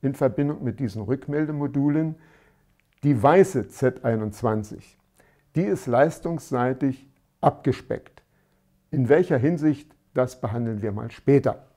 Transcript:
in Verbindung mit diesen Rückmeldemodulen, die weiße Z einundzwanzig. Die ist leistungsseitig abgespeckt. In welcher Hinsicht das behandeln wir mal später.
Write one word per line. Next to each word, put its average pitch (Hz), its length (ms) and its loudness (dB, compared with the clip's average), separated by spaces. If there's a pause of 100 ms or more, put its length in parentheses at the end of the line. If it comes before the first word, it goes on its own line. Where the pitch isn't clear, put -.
in 135 140 -2
Verbindung 143 480 -2
mit 117 160 -6
diesen 110 220 -6
Rückmeldemodulen, 147 1120 -2 (880)
die 143 180 2
weiße 151 460 4
Z - 380 -2
einundzwanzig. 110 920 -4 (600)
Die 165 60 0
ist 202 220 -2
leistungsseitig 135 1200 0 (320)
abgespeckt. - 840 -4 (680)
In 127 200 -2
welcher 165 280 4
Hinsicht 147 560 0 (240)
das 127 240 -2
behandeln 117 400 -4
wir 107 100 -4
mal 113 200 -8
später. - 640 2